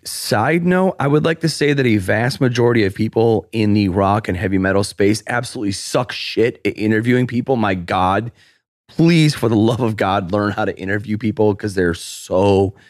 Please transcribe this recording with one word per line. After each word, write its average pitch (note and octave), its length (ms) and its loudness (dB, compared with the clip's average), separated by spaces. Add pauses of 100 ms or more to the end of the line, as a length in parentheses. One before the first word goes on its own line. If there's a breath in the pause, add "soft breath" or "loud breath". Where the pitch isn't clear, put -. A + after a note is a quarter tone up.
side D3 600 -2
note, F3+ 360 2
I C#3 80 0
would D3 160 2
like E3 160 -2
to E3 80 -2
say D3 240 0
that C#3 120 0
a A2+ 120 4
vast G#2 440 -2
majority A#2+ 440 2
of F#2+ 100 -2
people A2 560 0
in G#2+ 240 0
the G#2 140 4
rock G2 400 0
and F#2 80 -2
heavy F#2+ 200 -2
metal F#2+ 280 2
space G#2 420 0
absolutely A#2+ 460 -6
suck - 400 -4
shit - 520 -2
at - 140 -4
interviewing A#2 480 2
people. A#2+ 300 -2
My G#2 180 0
God, F#2+ 560 -2 (580 soft breath)
please, D#3+ 460 4
for A#2 140 -2
the A2 80 2
love A2+ 240 2
of A2 160 -2
God, G2 340 -2
learn G#2 220 0
how G#2+ 120 -4
to G2 140 -6
interview G#2 400 -4
people, G#2+ 380 0
'cause G2+ 180 -8
they're F2+ 180 0
so G2 800 0 (180 soft breath)